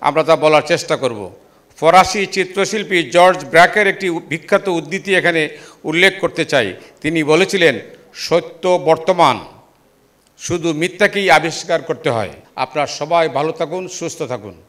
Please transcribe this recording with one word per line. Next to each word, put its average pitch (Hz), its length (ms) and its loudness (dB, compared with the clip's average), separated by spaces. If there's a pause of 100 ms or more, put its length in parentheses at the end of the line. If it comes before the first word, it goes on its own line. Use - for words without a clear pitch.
আমরা 147 240 0
তা 156 120 4
বলার 151 260 4
চেষ্টা 160 340 -2
করব। 110 360 -6 (440)
ফরাসি 185 500 4
চিত্রশিল্পী 185 760 -2
জর্জ 170 420 4
ব্র্যাকের 175 420 4
একটি 180 240 -2
বিখ্যাত 170 580 -2
উদ্ধৃতি 185 460 -4
এখানে 160 340 2 (360)
উল্লেখ 180 360 2
করতে 170 240 -2
চাই। 113 300 0 (260)
তিনি 156 240 -2
বলেছিলেন, 165 560 2 (340)
"সত্য 175 680 -2
বর্তমান, 160 560 2 (1000)
শুধু 170 340 -4
মিথ্যাকেই 185 580 -2
আবিষ্কার 160 520 0
করতে - 280 -4
হয়।" 110 180 -2 (280)
আপনারা 143 300 -4
সবাই 160 420 0
ভালো 147 240 -2
থাকুন, 170 360 -8
সুস্থ 165 340 -10
থাকুন। 110 320 -10 (140)